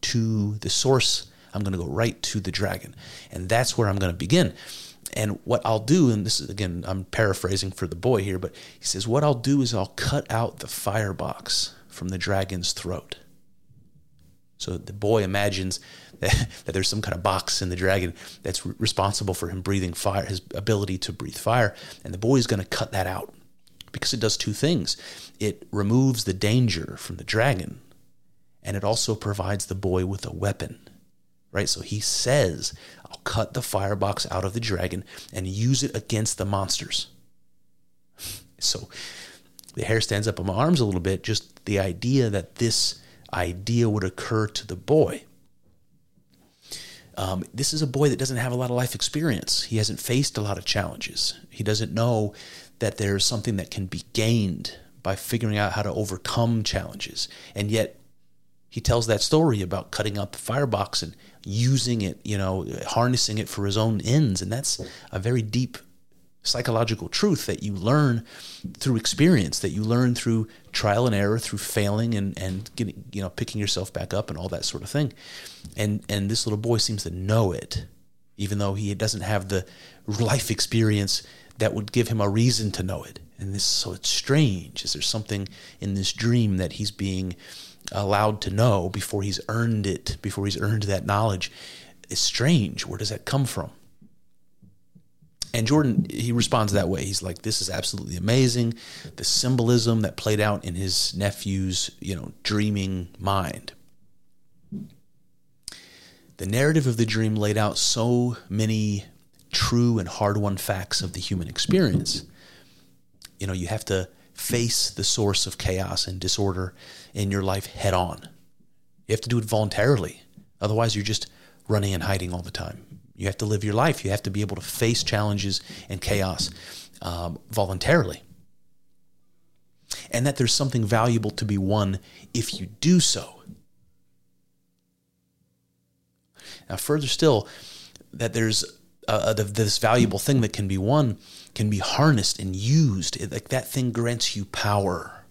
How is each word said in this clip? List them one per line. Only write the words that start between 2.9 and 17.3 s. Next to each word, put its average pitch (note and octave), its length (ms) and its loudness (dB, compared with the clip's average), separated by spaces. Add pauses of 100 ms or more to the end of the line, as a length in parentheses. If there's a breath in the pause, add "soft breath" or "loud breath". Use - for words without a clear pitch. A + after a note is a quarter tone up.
and F#2 200 -8
that's A#2+ 280 2
where A2 120 4
I'm F#2+ 80 2
gonna F2 160 2
begin. F#2 400 2 (600 loud breath)
And G#2 300 -2
what A#2 220 0
I'll A2 140 2
do," C3+ 300 6
and G#2 160 2
this A2+ 140 0
is, C#2+ 100 -8
again, F2+ 380 -4
I'm F#2+ 160 -4
paraphrasing F#2+ 680 0
for F#2 160 -6
the E2 80 -6
boy G#2 280 2
here, F#2+ 160 -2
but F2+ 160 -6 (240 loud breath)
he - 60 -12
says, F#2+ 200 -2
"What B2+ 180 2
I'll D3 100 4
do C3+ 280 2
is A#2 120 0
I'll F#2+ 140 0
cut - 440 -2
out A2+ 280 -2
the - 80 -12
firebox - 1040 -4 (160)
from - 180 -10
the F#2 100 -4
dragon's F#2+ 540 -2
throat." - 460 -8 (1400)
So F2 200 -6
the - 160 -12
boy G#2 300 4
imagines F#2+ 560 0 (400 loud breath)
that, - 280 4 (100)
<laughs> - 80 -16
that - 60 -6
there's F#2 160 0
some G#2 140 -2
kind G2+ 140 -4
of F2 80 -8
box F#2+ 400 0